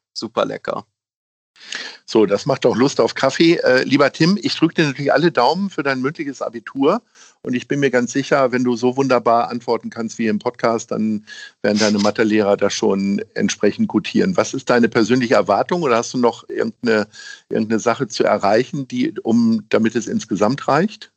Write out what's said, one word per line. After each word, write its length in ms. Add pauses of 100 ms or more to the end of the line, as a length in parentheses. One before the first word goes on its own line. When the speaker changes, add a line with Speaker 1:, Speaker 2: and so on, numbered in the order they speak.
(120)
Speaker 1:
super 340
lecker. 420 (1200)
Speaker 2:
So, 180
das 220
macht 180
doch 100
Lust 240
auf 140
Kaffee. 440
Äh, 260
lieber 280
Tim, 300
ich 140
drück 180
dir 120
natürlich 280
alle 180
Daumen 380
für 140
dein 180
mündliches 400
Abitur. 640 (400)
Und 100
ich 140
bin 120
mir 120
ganz 200
sicher, 400
wenn 120
du 120
so 220
wunderbar 520
antworten 420
kannst 260
wie 100
im 120
Podcast, 500
dann 380 (340)
werden 160
deine 220
Mathelehrer 580
das 160
schon 480 (140)
entsprechend 520
gutieren. 480
Was 200
ist 160
deine 180
persönliche 460
Erwartung 480
oder 140
hast 160
du 40
noch 320
irgendeine, 580 (420)
irgendeine 300
Sache 280
zu 160
erreichen, 640
die, 340
um, 480
damit 260
es 120
insgesamt 600
reicht? 500